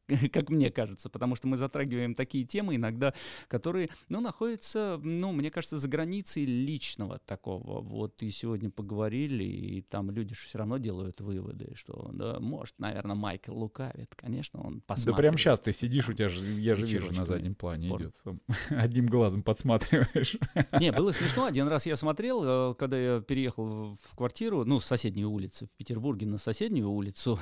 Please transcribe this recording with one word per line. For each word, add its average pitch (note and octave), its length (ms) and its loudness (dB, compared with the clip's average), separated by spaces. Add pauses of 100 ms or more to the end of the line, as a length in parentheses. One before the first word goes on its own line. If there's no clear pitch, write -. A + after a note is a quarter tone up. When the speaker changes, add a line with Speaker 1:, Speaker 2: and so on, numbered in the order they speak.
Speaker 1:
<laughs> C#3 240 4
как - 160 2
мне C#3+ 200 4
кажется, G2+ 400 -4
потому B2 280 0
что - 100 -4
мы C3 80 2
затрагиваем B2+ 580 -2
такие C3 300 -2
темы G3 320 -2
иногда, A#2+ 380 0 (340)
которые, E3 420 -2 (200)
ну, G3 100 -2
находятся, A3 840 -2
ну, E3+ 300 -2
мне D3+ 180 0
кажется, D#3+ 280 -4
за C#3 100 0
границей D#3+ 580 -2
личного B2 800 -2
такого. G2 560 -6
Вот G#2+ 400 -6
и A2 80 -4
сегодня G#2 400 -2
поговорили, G#2+ 760 -2
и F#2+ 360 -4
там G2+ 300 -6
люди G#2+ 240 -4
ж - 40 -12
всё - 200 -12
равно A2 180 -2
делают F#2+ 440 -4
выводы, G2 540 -6
что, - 380 -12
да, - 280 -6
может, A#2 380 -6
наверно, G2+ 360 -4
Майкл G#2 400 -4
лукавит. A#2+ 600 -8
Конечно, C3 440 -8
он - 140 -8
Speaker 2:
Да - 60 -10 (340)
прямо - 20 0
Speaker 1:
посматривает D3+ 240 6
Speaker 2:
щас C3 220 6
ты A2 100 0
сидишь, A#2+ 380 2
у A2+ 40 0
тебя G#2 140 2
же, F2+ 140 -2
я G#2+ 340 2
же G2+ 60 2
вижу, A2 160 2
Speaker 1:
вечерочками F#2 220 -2
Speaker 2:
на F#2 60 0
заднем F2 300 0
плане E2+ 340 -4
Speaker 1:
порно. F#2 140 -2
Speaker 2:
идёт. D#2+ 120 -10 (100)
Там F#2 220 -8
<laughs> B2+ 300 -2
одним A#2+ 300 4
глазом G#2+ 340 6
подсматриваешь. - 960 4 (200)
<laughs> - 260 4
Speaker 1:
Не, E3 100 6
было F#3+ 200 4
смешно. E3+ 340 2
Один C#3 240 2
раз D3+ 160 2
я D#3+ 100 0
смотрел, D3 760 2
э, A#2+ 40 -4
когда C3+ 240 0
я B2 220 4
переехал B2+ 440 0
в, G#2+ 300 -6
в - 220 -18
квартиру, C#3+ 480 0
ну, C3 160 4
с - 40 -4
соседней G#2 400 0
улицы G2 420 -4
в - 100 -20
Петербурге A2+ 500 -2
на G#2 100 0
соседнюю A2+ 540 0
улицу, G2+ 500 0